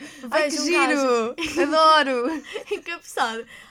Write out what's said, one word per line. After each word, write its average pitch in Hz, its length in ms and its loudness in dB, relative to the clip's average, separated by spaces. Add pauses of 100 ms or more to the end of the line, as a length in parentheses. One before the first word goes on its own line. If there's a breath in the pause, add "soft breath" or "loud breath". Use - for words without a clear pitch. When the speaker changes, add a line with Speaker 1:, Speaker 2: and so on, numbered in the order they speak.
(140)
Speaker 1:
<laughs> - 180 -16
Ai, 302 180 0
que 277 80 -4
Speaker 2:
vejo 262 60 -4
um 302 80 -2
gajo 269 680 2
Speaker 1:
giro! 311 240 -4
Adoro! 294 800 2 (100)
Speaker 2:
<laughs> 523 180 -10
encapuçado. 269 760 -6 (260 loud breath)